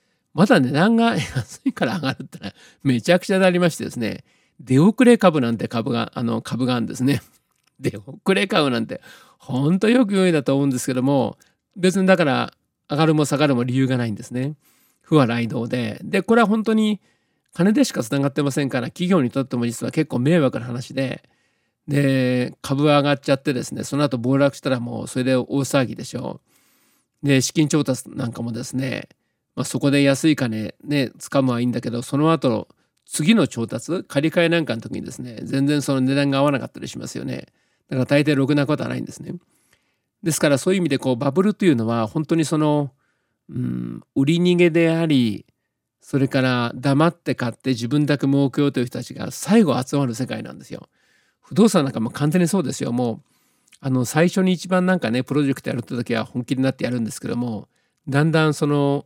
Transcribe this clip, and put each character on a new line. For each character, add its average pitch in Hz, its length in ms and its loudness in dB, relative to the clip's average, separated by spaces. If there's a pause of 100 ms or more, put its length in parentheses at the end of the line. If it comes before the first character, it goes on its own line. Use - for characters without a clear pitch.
(340)
ま 165 120 4
だ 214 140 6
値 127 120 2
段 180 240 2
が 233 200 2
安 - 500 -6
い 269 80 -2
か - 120 -2
ら - 100 -4
上 170 60 -4
が 135 120 -4
る 135 100 -12
っ - 20 -12
て - 140 -18
の - 80 -12
は 95 60 -12 (300)
め 123 180 0
ち - 100 0
ゃ 185 80 6
く - 60 -12
ち 196 80 0
ゃ 190 60 2
で 190 60 4
あ 185 40 6
り 180 100 0
ま 175 100 4
し - 80 -10
て - 60 -6
で - 80 -6
す - 80 -10
ね、 104 240 -6 (360)
出 131 200 2
遅 202 240 6
れ 240 140 8
株 160 240 4
な 117 100 0
ん 113 60 -2
て 117 100 -6
株 120 240 -4
が、 117 240 -2
あ - 80 -4
の、 117 180 -2
株 120 240 -4
が 123 100 0
あ 120 40 -2
る 113 40 -2
ん - 20 -4
で 87 100 -8
す 123 80 -4
ね。 135 180 0 (280)
<laughs> - 300 -20
出 131 180 -6
遅 131 360 -4
れ 196 140 0
株 165 220 2
な 120 100 0
ん 113 60 -4
て - 160 -12 (380)
ほ 139 320 -2
ん 190 80 2
と 214 100 2
よ 247 160 4
く 202 80 -4
言 190 120 2
う 180 40 4
ん - 20 2
だ 151 120 2
と 139 100 0
思 139 120 2
う - 20 2
ん - 20 2
で 127 80 -2
す - 80 -6
け 131 80 -2
ど 127 100 -2
も、 131 340 0 (380)
別 185 240 0
に 190 80 2
だ 190 100 6
か 170 80 2
ら 123 280 -2 (360)
上 147 80 -2
が 160 100 4
る 156 80 4
も 151 100 2
下 143 120 -2
が 151 100 4
る 139 80 4
も 120 80 0
理 127 120 -2
由 135 120 0
が 127 100 0
な 120 80 0
い 113 60 -4
ん 101 40 -6
で - 80 -14
す - 80 -16
ね。 131 240 -6 (460)
不 - 140 -2
和 143 100 6
雷 117 220 -2
動 117 200 -4
で。 117 360 -4
で、 190 180 -2
こ 220 140 2
れ 240 60 6
は 220 60 4
本 214 160 0
当 226 100 0
に 214 280 0 (520)
金 190 200 2
で 269 100 4
し - 80 -2
か - 120 -4
つ 110 80 -6
な 143 80 0
が 139 100 0
っ - 20 -12
て 147 120 -2
ま 143 80 0
せ 143 120 -2
ん 135 60 -2
か 127 120 -2
ら、 - 60 -6
企 - 200 -6
業 180 160 4
に 120 80 0
と 139 120 -2
っ - 20 -4
て - 100 -8
も 120 100 -2
実 117 200 -6
は 117 60 -4
結 156 180 -2
構 127 100 -2
迷 156 200 2
惑 135 200 0
な 120 60 -10
話 123 280 -10
で、 131 300 -6 (640)
で、 131 760 0
株 139 240 -2
は 147 140 6
上 139 40 0
が 143 100 2
っ 139 60 -2
ち - 120 -2
ゃ 139 40 4
っ 135 60 -4
て 151 120 -2
で 127 100 -4
す - 100 -10
ね、 127 100 -8
そ - 140 -4
の 147 60 2
後 135 140 0
暴 123 200 0
落 139 180 2
し - 60 -16
た 147 80 -4
ら 131 100 0
も 120 240 -8
う 117 40 -10
そ - 120 -6
れ 127 60 -2
で 131 100 2
大 123 100 0
騒 139 400 0
ぎ - 100 -8
で 139 80 -14
し - 120 -14
ょ - 240 -10 (840)
う。 - 40 -2
で、 135 140 6
資 - 120 -4
金 156 140 2
調 147 160 2
達 135 260 -4
な - 180 -6
ん 113 60 -8
か - 80 -10
も 117 100 -6
で 117 120 -8
す 131 120 -12
ね、 131 340 -6 (460)
ま 131 60 -6
あ、 - 40 -2
そ - 140 -4
こ 143 120 2
で 143 120 4
安 139 260 4
い 151 60 4
金 110 480 -4
ね、 143 340 -2
掴 - 240 -2
む 131 100 2
は 120 80 -2
い 120 40 0
い 123 40 0
ん 123 40 0
だ 120 100 -4
け 120 80 -6
ど、 117 120 -6
そ - 160 -6
の 151 140 2
後 151 180 0
の - 180 -2 (380)
次 165 300 2
の 170 120 2
調 113 200 -6
達、 147 380 -6
借 147 240 0
り 156 60 -6
換 175 80 4
え 165 60 2
な 170 100 2
ん 160 60 -2
か - 100 -4
の 113 60 -8
時 - 120 -12
に - 80 -6
で - 100 -12
す - 80 -16
ね、 123 240 -12
全 139 240 0
然 147 140 2
そ 139 120 -2
の 131 80 0
値 131 140 2
段 143 140 2
が 135 100 0
合 139 40 4
わ 147 80 4
な 135 80 -2
か 113 60 -10
っ - 60 -12
た - 80 -18
り - 80 -10
し - 100 -12
ま - 100 -10
す - 100 -10
よ - 80 -8
ね。 - 220 -8 (420)
だ 139 80 -4
か - 40 0
ら 123 40 2
大 143 180 4
抵 147 120 2
ろ 135 120 2
く 143 80 2
な 143 100 2
こ 147 120 0
と - 60 -6
は 123 60 -8
な 123 60 -6
い - 60 -6
ん - 40 -8
で - 60 -14
す - 100 -16
ね。 - 120 -12 (880)
で 160 80 -2
す - 80 -2
か 156 100 2
ら 143 80 4
そ 185 140 0
う - 20 4
い 202 40 2
う - 20 0
意 180 40 0
味 160 60 0
で 139 80 0
こ 131 160 0
う - 20 0
バ 139 160 -2
ブ 170 120 2
ル 208 100 2
と - 120 -2
い 175 60 6
う 135 40 6
の 113 120 0
は 117 200 0
本 156 180 -4
当 170 100 0
に 160 100 2
そ 156 120 -2
の、 147 340 2 (580)
う 139 40 -18
ん、 123 480 -6 (140)
売 135 120 2
り 165 100 2
逃 180 180 4
げ 175 140 4
で 165 220 2
あ 165 140 0
り、 127 400 0 (540)
そ - 180 -6
れ 135 100 2
か 131 140 0
ら 123 340 0
黙 139 320 2
っ 170 60 0
て - 220 -6
買 117 160 -4
っ - 20 -10
て - 180 -4
自 120 160 -4
分 147 180 0
だ 143 120 0
け 139 100 -2
儲 139 220 2
け 147 120 -2
よ 143 60 2
う 139 40 0
と 139 80 -4
い 123 40 0
う - 20 -2
人 123 120 -10
た 120 60 -8
ち - 100 -16
が 117 180 -10
最 220 320 2
後 127 180 0
集 135 160 -4
ま 143 80 0
る 117 100 -4
世 127 100 -4
界 113 180 -8
な 123 80 -14
ん - 80 -18
で 104 60 -20
す - 80 -14
よ。 - 160 -16 (520)
不 - 140 -12
動 208 140 6
産 165 140 2
な 135 60 -2
ん - 40 -12
か 120 60 -4
も 113 100 -2
う - 40 -16
完 147 180 -2
全 180 100 2
に 170 60 2
そ 196 120 0
う 170 40 -2
で - 100 -4
す - 100 -6
よ。 - 80 -4
も 120 220 -2
う、 101 80 -12 (600)
あ 139 80 -4
の、 127 160 2
最 165 240 2
初 190 120 -2
に 185 120 2
一 180 140 -6
番 180 180 2
な 185 100 2
ん 175 40 -2
か 113 120 -2
ね、 127 120 0
プ - 100 -6
ロ 147 100 2
ジ 139 80 2
ェ - 20 2
ク - 80 -6
ト - 80 -8
や - 60 -4
る 120 60 -4
っ - 20 -6
て - 120 -8
時 117 200 -4
は 110 80 0
本 120 220 -8
気 143 100 -4
に 131 80 -2
な 135 80 2
っ - 20 -4
て - 120 -6
や 240 60 -2
る 123 80 -4
ん 113 40 -2
で - 80 -6
す - 80 -12
け - 80 -12
ど - 80 -4
も、 240 320 -6 (400)
だ 143 160 2
ん 160 80 2
だ 156 160 2
ん 151 60 2
そ 147 140 -2
の 143 380 0